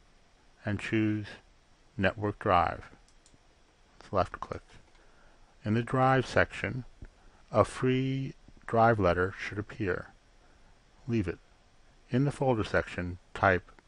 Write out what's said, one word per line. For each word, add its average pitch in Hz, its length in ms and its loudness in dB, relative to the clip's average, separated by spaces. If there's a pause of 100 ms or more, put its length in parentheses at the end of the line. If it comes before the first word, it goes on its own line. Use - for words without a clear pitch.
(640)
and 104 160 -4
choose 107 460 0 (720)
Network 104 400 -2
Drive. - 540 2 (1200)
Left - 280 -2
click. - 220 -10 (1000)
In 104 100 -2
the 117 80 2
Drive 131 460 2
section, 101 580 -2 (680)
a 104 140 6
free 135 680 -2 (320)
drive 117 320 4
letter 90 400 2
should - 200 -8
appear. - 480 -6 (1000)
Leave 113 200 0
it. 82 100 -6 (720)
In 127 160 2
the 143 60 0
folder 127 320 0
section, 90 560 -4 (160)
type 95 360 2 (160)